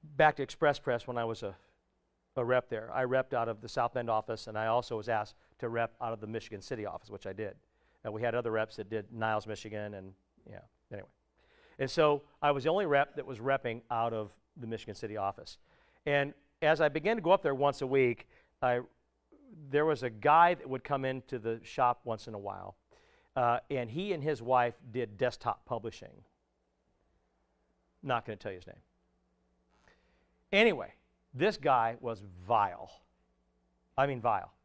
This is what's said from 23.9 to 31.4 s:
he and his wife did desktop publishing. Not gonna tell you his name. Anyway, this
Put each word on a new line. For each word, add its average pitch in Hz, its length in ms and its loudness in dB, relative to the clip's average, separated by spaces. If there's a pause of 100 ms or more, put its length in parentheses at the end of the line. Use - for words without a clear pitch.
he 185 220 -4
and 151 100 -2
his 139 200 -2
wife 120 320 4 (180)
did 110 240 -4
desktop 123 480 -2
publishing. 113 480 -8 (1900)
Not 123 240 -2
gonna 107 100 -8
tell 101 160 -8
you 92 60 -10
his 90 80 -18
name. - 100 -18 (1800)
Anyway, 196 400 4 (400)
this 165 240 0